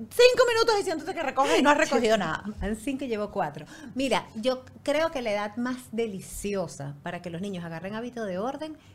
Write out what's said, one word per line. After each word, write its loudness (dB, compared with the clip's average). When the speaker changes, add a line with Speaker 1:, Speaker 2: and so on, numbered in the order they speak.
Speaker 1:
cinco 8
minutos 4
diciéndote -2
que -4
recoges 2
y 6
no 8
has 8
recogido 4
nada"? -2
Speaker 2:
<laughs> -10
Van -2
cinco -6
y -6
llevo -4
cuatro. -4
Mira, 0
yo -2
creo 0
que -6
la -2
edad -4
más -4
deliciosa -6
para -8
que -10
los -8
niños -6
agarren -8
hábito -8
de -4
orden -6